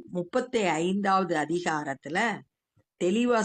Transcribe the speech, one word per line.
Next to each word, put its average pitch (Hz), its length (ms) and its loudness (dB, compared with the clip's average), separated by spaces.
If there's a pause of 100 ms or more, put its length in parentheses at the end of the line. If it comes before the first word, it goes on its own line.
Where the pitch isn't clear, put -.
(100)
முப்பத்தி 226 520 -2
ஐந்தாவது 190 720 2
அதிகாரத்துல 151 840 -2 (840)
தெளிவா 226 400 2